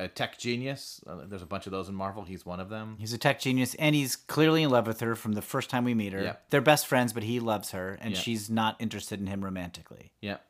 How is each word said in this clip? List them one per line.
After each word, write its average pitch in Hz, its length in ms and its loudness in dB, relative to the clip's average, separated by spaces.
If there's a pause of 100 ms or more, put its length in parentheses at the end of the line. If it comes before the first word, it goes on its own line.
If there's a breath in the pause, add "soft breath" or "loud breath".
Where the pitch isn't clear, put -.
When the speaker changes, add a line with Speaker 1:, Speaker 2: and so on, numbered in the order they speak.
Speaker 1:
a 92 80 -4
tech - 300 -6
genius. 127 680 -6
Uh, 80 200 -12
there's 95 160 -10
a 87 40 -14
bunch 95 200 -8
of 98 60 -8
those 95 180 -4
in 98 40 -8
Marvel. 98 300 -6
He's 90 220 -12
one 90 120 -8
of 92 120 -8
them. 110 280 -10
Speaker 2:
He's 107 140 -6
a 120 60 -4
tech 139 200 4
genius, 127 360 2
and 151 200 4
he's 139 220 2
clearly 160 460 4
in 147 80 4
love 120 160 6
with 110 140 -2
her 117 140 0
from 110 200 -2
the 104 80 -2
first - 260 -4
time 123 160 2
we 123 100 4
meet 101 200 0
her. 95 80 -2
Speaker 1:
Yep. - 280 -6
Speaker 2:
They're 147 120 6
best 147 240 6
friends, 123 260 4
but 117 100 -4
he 117 160 0
loves 110 340 0
her, 95 280 -6
and 110 140 -4
Speaker 1:
Yep. 90 100 -2
Speaker 2:
she's 107 240 -2
not 110 320 2
interested 104 400 -6
in 101 60 -4
him 98 180 -4
romantically. 90 680 -10 (100)
Speaker 1:
Yep. 101 280 -8